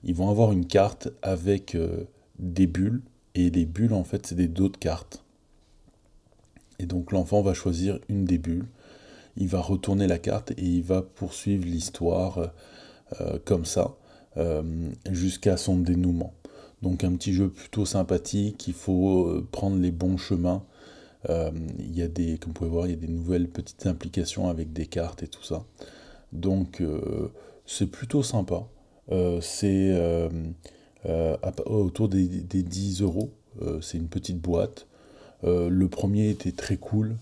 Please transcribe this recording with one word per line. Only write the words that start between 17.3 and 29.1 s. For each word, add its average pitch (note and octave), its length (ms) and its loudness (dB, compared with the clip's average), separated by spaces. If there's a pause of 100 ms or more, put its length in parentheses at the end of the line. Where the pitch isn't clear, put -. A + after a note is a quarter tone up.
jeu F#2+ 160 4
plutôt - 360 -4
sympathique, G2 840 0
il F2+ 60 -4
faut, F#2 520 4
euh, E2 240 -2
prendre G2 260 0
les F2+ 140 4
bons F2+ 260 0
chemins. F2+ 480 0 (680)
Euh, E2 200 0 (300)
il E2 160 -6
y F2 60 0
a E2+ 60 0
des, E2 300 -2
comme E2 120 -8
vous D#2+ 40 -8
pouvez E2 160 -4
voir, E2+ 160 0
il F2+ 40 0
y F2 40 -2
a - 20 -8
des D#2+ 120 -8
nouvelles E2+ 400 0
petites - 380 -6
implications F2+ 640 -2
avec D#2+ 240 -4
des D#2+ 140 -4
cartes E2 360 -6
et D#2 60 -10
tout - 140 -18
ça. - 220 -6 (680)
Donc, F#2 480 0
euh, - 480 -2 (380)
c'est - 200 -2
plutôt C3+ 360 -2
sympa. F#2 460 -2 (420)